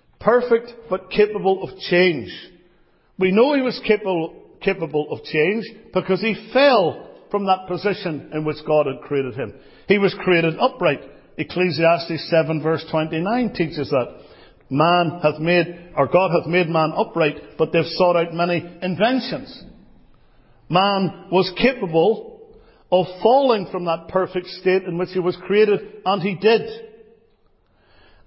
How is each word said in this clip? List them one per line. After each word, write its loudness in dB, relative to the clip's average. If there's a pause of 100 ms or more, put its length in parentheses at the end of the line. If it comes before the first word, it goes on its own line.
(200)
Perfect 2 (160)
but -6
capable 0
of -12
change. 0 (880)
We 2
know 4
he 2
was -4
capable, 0 (260)
capable -2
of -6
change 0 (280)
because 0
he -4
fell 2 (200)
from -2
that 0
position -4
in -4
which -4
God 4
had -6
created -4
him. -8 (340)
He 4
was 2
created 2
upright. 0 (340)
Ecclesiastes 0
seven 2
verse -2
twenty-nine -2
teaches -4
that. -2 (480)
"Man 2
hath 0
made, 0
or 2
God 2
hath 0
made 0
man 0
upright, -2
but 0
they've 2
sought 2
out 0
many -2 (180)
inventions." -2 (1080)
Man 0
was 2
capable 0 (520)
of 2 (140)
falling 4
from -8
that -4
perfect -2
state 0
in -6
which -4
he -2
was 0
created, 0
and 0
he -2
did. 2 (1600)